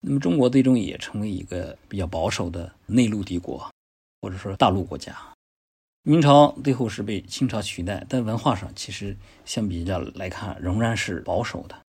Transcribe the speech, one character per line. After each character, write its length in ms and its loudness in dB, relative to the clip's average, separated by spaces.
那 100 -4
么 80 2
中 180 0
国 100 6
最 140 6
终 160 6
也 220 -2
成 200 -8
为 120 -4
一 100 -6
个 340 -8
比 100 -8
较 80 -2
保 240 -2
守 180 -4
的 240 -8
内 220 4
陆 160 -2
帝 160 -4
国， 320 -10
或 80 -6
者 80 -8
说 200 -8
大 120 6
陆 140 0
国 120 -8
家。 220 -12
明 180 6
朝 420 8
最 80 2
后 160 0
是 140 -6
被 200 -4
清 280 -2
朝 100 -4
取 220 -6
代， 260 -6
但 160 0
文 140 -2
化 180 2
上 200 -10
其 160 -12
实 260 -8
相 220 -2
比 160 -4
较 160 -2
来 300 -8
看 320 -8
仍 180 0
然 160 2
是 260 -4
保 220 -2
守 240 -8
的。 80 -18